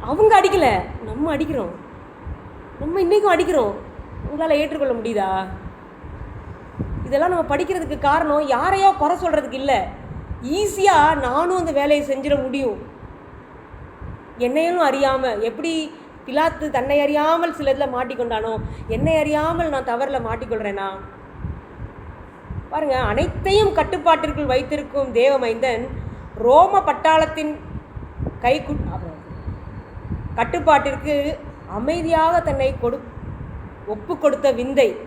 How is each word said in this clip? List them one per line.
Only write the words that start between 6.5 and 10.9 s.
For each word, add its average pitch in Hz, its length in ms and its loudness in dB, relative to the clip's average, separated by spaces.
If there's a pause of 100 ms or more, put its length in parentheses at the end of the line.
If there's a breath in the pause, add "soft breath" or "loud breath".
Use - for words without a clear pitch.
இதெல்லாம் 294 240 2
நம்ம 330 260 0
படிக்கிறதுக்கு 330 440 -2
காரணம் 302 480 2
யாரையோ 381 520 4
குறை 320 180 2
சொல்றதுக்கு 302 360 0
இல்ல, 262 340 0 (560)
ஈஸியா 349 720 4